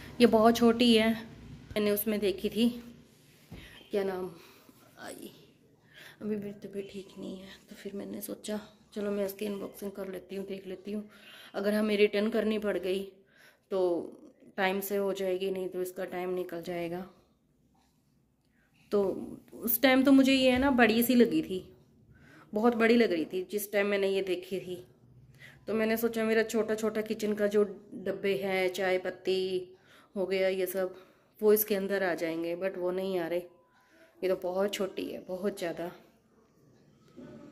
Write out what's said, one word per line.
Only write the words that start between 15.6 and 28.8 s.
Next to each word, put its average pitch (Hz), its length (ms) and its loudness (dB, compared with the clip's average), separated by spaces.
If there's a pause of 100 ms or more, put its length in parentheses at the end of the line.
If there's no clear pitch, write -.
तो 185 140 -6
इसका 185 240 -8
time 180 280 -6
निकल 180 280 -8
जाएगा। 175 440 -6 (1900)
तो 208 100 2 (520)
उस - 280 -4
time 262 220 6
तो 277 80 8
मुझे 269 200 8
ये 262 180 4
है 247 80 4
ना, 277 140 4
बड़ी 233 300 6
सी 254 120 2
लगी 240 280 6
थी, 185 220 -6 (880)
बहुत 226 240 4
बड़ी 226 200 6
लग 226 160 6
रही 160 120 0
थी 185 260 -6
जिस 208 220 -4
time 202 140 2
मैंने 196 220 2
ये 196 160 0
देखी 180 360 -4
थी। 175 240 -12 (840)
तो 202 80 -4
मैंने 220 220 2
सोचा 226 280 -2
मेरा 220 200 2
छोटा 220 300 0
छोटा 214 280 -2
किचन 214 320 -2
का 208 120 0
जो 208 160 4 (340)
डब्बे 190 400 -2
हैं, 190 340 0
चाय 185 280 0